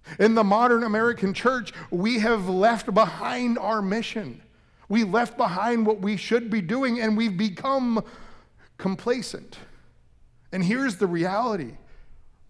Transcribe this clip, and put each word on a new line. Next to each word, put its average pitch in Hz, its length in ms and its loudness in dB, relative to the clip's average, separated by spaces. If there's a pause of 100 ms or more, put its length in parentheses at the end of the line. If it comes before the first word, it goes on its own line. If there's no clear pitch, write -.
(200)
In 220 160 6
the 226 80 4
modern 233 400 4
American 220 500 0
church, 247 400 -2 (160)
we 214 300 0
have 208 280 2
left 202 460 2
behind 233 640 0
our 214 240 0
mission. 202 640 -6 (440)
We 226 160 2
left 220 320 0
behind 220 520 0
what 214 120 2
we 202 160 -2
should 226 360 0
be 220 100 0
doing, 240 400 0
and 214 160 2
we've 220 180 0
become 226 680 0 (720)
complacent. - 800 -4 (920)
And 185 120 -2
here's 233 320 0
the 196 120 0
reality. 180 640 -2 (760)